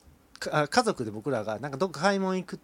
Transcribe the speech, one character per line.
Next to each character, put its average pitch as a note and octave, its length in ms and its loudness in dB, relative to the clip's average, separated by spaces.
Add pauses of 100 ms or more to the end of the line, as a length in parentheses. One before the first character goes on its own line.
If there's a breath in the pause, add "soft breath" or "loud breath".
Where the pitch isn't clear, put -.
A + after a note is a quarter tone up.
(400)
か-、 D3+ 220 0
あ、 D3 60 0
家 B3 140 6
族 F#3+ 220 0
で G#2+ 60 -6
僕 G#2+ 200 -6
ら A2+ 140 0
が、 G#2+ 140 -4
な C3 100 -6
ん - 20 -12
か C3+ 60 -8
ど F3+ 120 0
っ - 20 -14
か D3 100 -10
買 G3 160 4
い - 20 0
物 F#3+ 160 0
行 F#3 120 -4
く、 - 180 -12